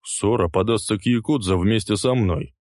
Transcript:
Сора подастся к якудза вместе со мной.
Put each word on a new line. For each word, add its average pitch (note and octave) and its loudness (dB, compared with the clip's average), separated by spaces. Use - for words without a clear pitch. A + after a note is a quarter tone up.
Сора G2+ 0
подастся G#2+ 0
к - -6
якудза A#2 0
вместе G#2 0
со B2+ 0
мной. F2+ -2